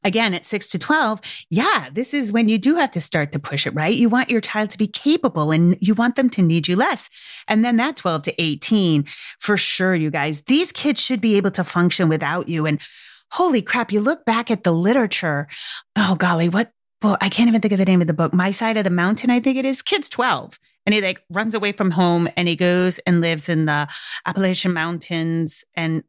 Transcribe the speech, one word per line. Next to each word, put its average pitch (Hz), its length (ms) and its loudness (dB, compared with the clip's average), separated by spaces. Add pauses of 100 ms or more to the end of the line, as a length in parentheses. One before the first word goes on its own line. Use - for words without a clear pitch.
Again, 208 300 0
at 175 120 -8
six 208 240 -4
to 180 100 -4
twelve, 269 420 0 (280)
yeah, 233 420 0
this 220 220 -6
is 254 180 -2
when 226 180 2
you 220 80 2
do 262 180 2
have 311 160 0
to 170 100 -4
start 147 320 -2
to 151 60 -2
push 143 280 -4
it, - 60 -6
right? 156 220 0
You 240 140 4
want 240 200 0
your 226 120 2
child 208 300 -4
to - 60 -8
be 208 100 0
capable 247 640 0
and 170 300 4
you 196 140 2
want 233 200 0
them 262 160 2
to - 100 0
need 165 260 2
you 180 80 2
less. 285 340 0 (380)
And 214 180 2
then 233 120 0
that 262 200 -2
twelve 160 260 -2
to - 180 -6
eighteen, 160 640 2 (340)
for 208 180 0
sure, 185 380 0
you 156 160 -2
guys, 151 300 -4
these 320 300 2
kids - 300 -2
should 254 180 -2
be 214 160 2
able 196 160 2
to 190 120 -2
function 175 460 2
without 156 380 -2
you. 160 180 -2
And 147 140 0 (520)
holy 311 300 2
crap, 233 300 -4
you 208 80 2
look 277 240 -2
back 226 260 -2
at 226 140 -2
the 175 80 -6
literature. 170 760 0 (480)
Oh, 190 200 2
golly, 170 320 2
what? 196 240 0 (300)
Well, 208 180 2
I 196 100 0
can't 226 180 2
even 226 140 4
think 208 120 2
of 190 60 2
the 190 60 4
name 180 160 6
of 170 60 2
the 170 60 0
book. 156 200 0
My 180 180 2
Side 220 260 -2
of 214 60 0
the 190 60 2
Mountain, 185 400 0
I 247 100 4
think 254 180 0
it 262 80 -2
is. 269 160 0
Kid's - 280 -2
twelve. 220 500 -2 (260)
And 208 80 2
he, 214 80 2
like, 185 280 -4
runs 220 260 -2
away 208 160 0
from 202 200 0
home 170 460 2
and 175 100 0
he 170 80 0
goes 180 440 2
and 175 200 2
lives 165 300 -2
in 160 160 2
the 147 240 0 (360)
Appalachian 185 480 0
Mountains 165 880 -4 (120)
and 160 340 -2